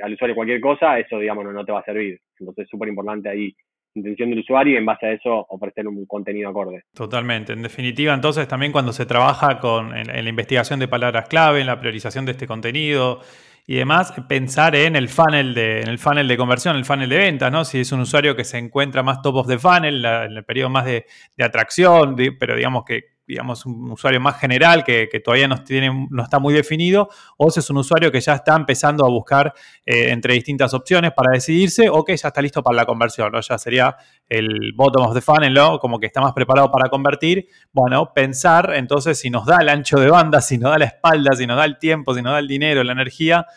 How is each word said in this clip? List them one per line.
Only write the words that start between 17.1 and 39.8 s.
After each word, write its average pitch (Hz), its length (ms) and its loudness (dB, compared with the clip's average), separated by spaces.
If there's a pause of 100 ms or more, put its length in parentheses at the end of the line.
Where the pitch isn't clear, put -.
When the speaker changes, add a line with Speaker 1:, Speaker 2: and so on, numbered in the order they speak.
Speaker 2:
ventas, 143 340 0
¿no? 156 140 0
Si 131 160 -4
es 123 100 -6
un 135 80 -2
usuario 143 360 2
que 120 80 -6
se 123 140 -10
encuentra 131 460 -4
más 131 180 -4
top 135 140 -2
of 131 120 -2
the 123 120 -2
funnel, 156 420 2
la, 113 240 -2
en 110 120 -12
el 107 60 -14
periodo 127 280 -4
más 131 140 0
de, 120 200 -4 (320)
de 127 60 -2
atracción, 147 720 4
de, 127 160 0
pero 120 240 -4
digamos 123 280 -2
que, 117 200 -6 (240)
digamos, 123 400 -10
un 120 240 -12
usuario 127 280 0
más 135 220 -2
general 151 420 4
que, 113 240 0
que 104 120 -6
todavía 131 280 2
no 131 160 -4
tiene, 135 280 0 (180)
no 123 140 -4
está 139 160 0
muy 143 120 0
definido, 170 580 2 (280)
o 156 140 4
si 175 80 0
es - 100 -2
un 139 80 0
usuario 160 340 2
que 127 100 0
ya 151 120 2
está 151 220 2
empezando 147 500 2
a 127 40 6
buscar, 139 440 2 (320)
eh, 120 240 2
entre 123 240 0
distintas 127 400 0
opciones 170 380 0
para 127 200 2
decidirse, 170 600 2
o 156 120 4
que 175 140 -2
ya 151 120 -4
está 143 120 -4
listo 143 220 -2
para 120 140 2
la 117 80 2
conversión, 113 460 -2
¿no? 117 80 -4
Ya 120 200 -4
sería 127 360 0 (320)
el 107 460 -4
bottom 127 320 2
of 113 80 0
the 120 80 -2
funnel, 147 320 2
¿no? 151 240 4
Como 117 220 -4
que 110 80 -4
está 131 140 -4
más 135 120 2
preparado 135 380 4
para 131 180 2
convertir. 143 560 0 (260)
Bueno, 131 440 0
pensar, 165 580 2
entonces, 139 460 0
si 127 100 -6
nos 117 160 -4
da 170 160 6
el 151 80 2
ancho 143 300 2